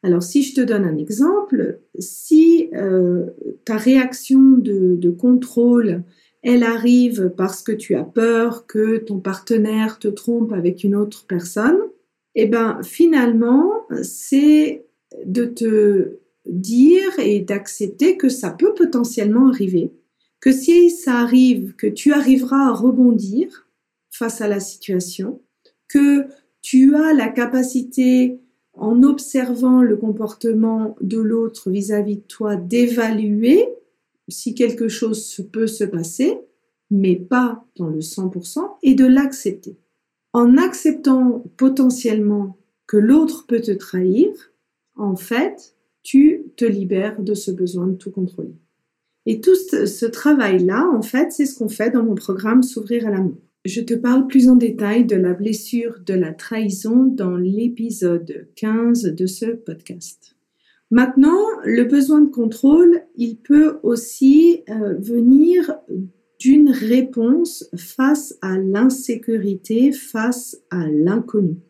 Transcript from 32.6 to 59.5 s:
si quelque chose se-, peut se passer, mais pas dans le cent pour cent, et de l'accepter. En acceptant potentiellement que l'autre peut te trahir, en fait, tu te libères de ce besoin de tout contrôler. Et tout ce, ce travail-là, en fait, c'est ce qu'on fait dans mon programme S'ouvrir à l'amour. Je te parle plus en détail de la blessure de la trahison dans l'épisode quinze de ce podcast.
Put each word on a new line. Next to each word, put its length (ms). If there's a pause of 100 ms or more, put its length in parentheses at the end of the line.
si 260
quelque 340
chose 380
se-, 160
peut 240
se 180
passer, 540 (520)
mais 260
pas 500 (100)
dans 120
le 120
cent 300
pour 160
cent, 360
et 120
de 100
l'accepter. 720 (560)
En 240
acceptant 880 (140)
potentiellement 1000 (300)
que 100
l'autre 500
peut 140
te 120
trahir, 580 (680)
en 200
fait, 580 (280)
tu 420 (120)
te 80
libères 580
de 120
ce 160
besoin 360
de 80
tout 160
contrôler. 440 (720)
Et 160
tout 140
ce, 320
ce 200
travail-là, 880
en 80
fait, 300
c'est 140
ce 120
qu'on 100
fait 220
dans 120
mon 120
programme 480
S'ouvrir 440
à 40
l'amour. 280 (260)
Je 160
te 140
parle 320
plus 220
en 80
détail 480
de 100
la 200
blessure 720
de 100
la 180
trahison 720
dans 320
l'épisode 1200
quinze 480
de 220
ce 200
podcast. 880 (560)